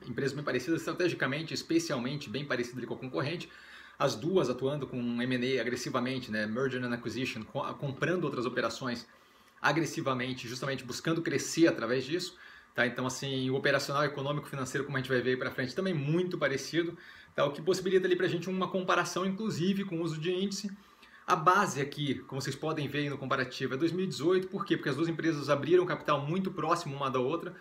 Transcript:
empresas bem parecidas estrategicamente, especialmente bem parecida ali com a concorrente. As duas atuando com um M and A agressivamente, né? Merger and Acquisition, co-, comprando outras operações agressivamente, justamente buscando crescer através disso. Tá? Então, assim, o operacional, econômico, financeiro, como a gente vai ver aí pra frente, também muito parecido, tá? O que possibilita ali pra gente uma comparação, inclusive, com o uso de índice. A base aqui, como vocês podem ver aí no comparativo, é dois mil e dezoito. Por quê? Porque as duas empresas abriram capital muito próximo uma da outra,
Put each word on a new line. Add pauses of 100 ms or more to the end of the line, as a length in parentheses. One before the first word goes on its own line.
empresas
bem
parecidas
estrategicamente,
especialmente
bem
parecida
ali
com
a
concorrente. (480)
As
duas
atuando
com
um
M
and
A
agressivamente,
né?
Merger
and
Acquisition,
co-,
comprando
outras
operações (540)
agressivamente,
justamente
buscando
crescer
através
disso. (380)
Tá?
Então,
assim,
o
operacional,
econômico,
financeiro,
como
a
gente
vai
ver
aí
pra
frente,
também
muito
parecido, (380)
tá?
O
que
possibilita
ali
pra
gente
uma
comparação,
inclusive,
com
o
uso
de
índice. (560)
A
base
aqui, (100)
como
vocês
podem
ver
aí
no
comparativo,
é
dois
mil
e
dezoito.
Por
quê?
Porque
as
duas
empresas
abriram
capital
muito
próximo
uma
da
outra,